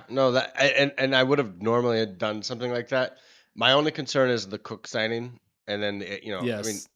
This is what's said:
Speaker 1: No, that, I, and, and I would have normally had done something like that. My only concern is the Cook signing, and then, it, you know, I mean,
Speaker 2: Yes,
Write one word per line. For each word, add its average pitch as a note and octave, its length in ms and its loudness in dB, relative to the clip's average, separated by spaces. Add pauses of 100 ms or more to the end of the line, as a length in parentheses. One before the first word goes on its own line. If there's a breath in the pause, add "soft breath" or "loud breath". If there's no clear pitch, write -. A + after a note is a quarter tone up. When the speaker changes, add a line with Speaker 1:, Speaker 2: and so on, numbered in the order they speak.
Speaker 1:
No, C3 220 4
that, B2+ 260 0
I, C3+ 120 4
and, C#3 280 2
and C3+ 160 0
I C3 80 6
would C#3 180 4
have F#2+ 220 -6
normally A#2 380 2
had G2+ 180 -4
done G#2+ 260 -4
something A#2+ 280 -6
like A#2+ 180 -4
that. B2+ 280 -2 (380 soft breath)
My A#2+ 180 4
only D3+ 180 4
concern C3+ 380 0
is A2+ 180 0
the G2+ 100 -8
Cook - 300 -12
signing, A#2 520 -4 (280)
and G#2 160 -4
then, G2+ 180 -4
it, F#2+ 220 -8
you G#2+ 80 -10
know, F#2+ 80 -6
I - 20 -6
mean, B2 60 -4
Speaker 2:
Yes, G#2+ 480 -6